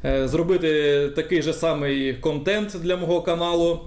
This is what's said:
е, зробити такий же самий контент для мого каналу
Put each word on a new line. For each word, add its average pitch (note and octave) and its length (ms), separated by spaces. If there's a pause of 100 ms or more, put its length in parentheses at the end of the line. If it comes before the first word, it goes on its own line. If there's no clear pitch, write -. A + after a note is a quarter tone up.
е, C3+ 220
зробити D3+ 880
такий D#3+ 260
же D3+ 120
самий C#3+ 600
контент F3+ 680
для F3 160
мого F3 240
каналу E3+ 640